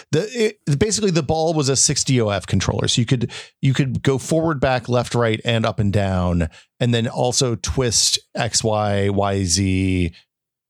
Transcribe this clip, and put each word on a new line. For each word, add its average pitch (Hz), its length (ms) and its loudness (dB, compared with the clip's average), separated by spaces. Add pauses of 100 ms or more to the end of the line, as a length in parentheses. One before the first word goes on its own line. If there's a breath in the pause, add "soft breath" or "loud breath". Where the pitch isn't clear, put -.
(120)
the, 170 160 0 (380)
it, 139 120 0
basically 208 320 0
the 160 120 2
ball 160 320 -2
was 143 140 0
a 135 80 0
six - 280 0
D 127 160 2
O 107 80 2
F 101 180 -2
controller. - 420 0
So - 120 0
you 113 60 0
could, 120 240 0 (300 loud breath)
you 135 140 2
could 127 280 -2
go 135 160 2
forward, 160 420 -2
back, 127 280 0
left, 120 260 0
right, 113 300 0
and 117 220 0
up 113 140 -2
and 101 120 2
down, 90 560 0 (320 loud breath)
and 120 140 2
then 117 140 0
also 123 480 -2
twist - 640 0 (160)
X, - 280 -2
Y, 104 460 2
Y, 98 360 0
Z, 92 680 0 (580 loud breath)